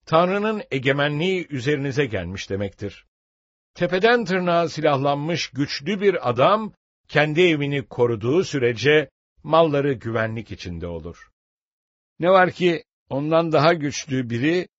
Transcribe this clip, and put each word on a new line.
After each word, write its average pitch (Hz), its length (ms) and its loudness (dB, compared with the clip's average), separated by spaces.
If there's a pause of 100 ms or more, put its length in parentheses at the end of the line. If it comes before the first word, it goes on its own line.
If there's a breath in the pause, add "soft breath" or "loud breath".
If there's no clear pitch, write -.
Tanrı'nın 202 680 0
egemenliği 147 800 -2
üzerinize 139 560 -2
gelmiş 95 440 -8
demektir." 98 560 -8 (680)
Tepeden 190 520 2
tırnağa 170 440 0
silahlanmış 143 800 0
güçlü 143 520 -4
bir 175 280 2
adam, 180 440 2 (340)
kendi 151 340 2
evini 143 460 2
koruduğu 120 560 0
sürece 135 680 2 (340)
malları 147 500 2
güvenlik 113 580 -6
içinde 87 360 -10
olur. 85 440 -12 (880)
Ne 165 100 2
var 185 220 6
ki 175 320 0 (260)
ondan 160 420 0
daha 156 220 4
güçlü 135 560 -4
biri 151 380 -2 (120)